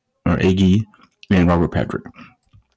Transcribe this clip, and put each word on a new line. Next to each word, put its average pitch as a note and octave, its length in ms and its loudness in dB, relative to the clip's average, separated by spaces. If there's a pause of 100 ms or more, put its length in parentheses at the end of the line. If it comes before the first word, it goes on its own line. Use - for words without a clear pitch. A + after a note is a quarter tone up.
(240)
or F2 120 0
Agee, F#2+ 480 2 (480)
and F2+ 160 2
Robert F2 240 0
Patrick. - 320 -6 (720)